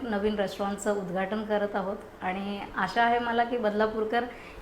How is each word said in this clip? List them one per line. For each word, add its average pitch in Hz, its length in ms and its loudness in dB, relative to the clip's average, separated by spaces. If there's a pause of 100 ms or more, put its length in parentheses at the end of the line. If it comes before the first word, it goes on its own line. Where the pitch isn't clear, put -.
नवीन 214 320 0
रेस्टॉरंटचं 202 600 0
उद्घाटन 190 460 -2
करत 208 320 0
आहोत. 196 220 -2 (240)
आणि 196 380 -4 (180)
आशा 202 260 2
आहे 233 160 6
मला 233 240 2
की 240 140 0
बदलापूरकर 214 640 2 (380)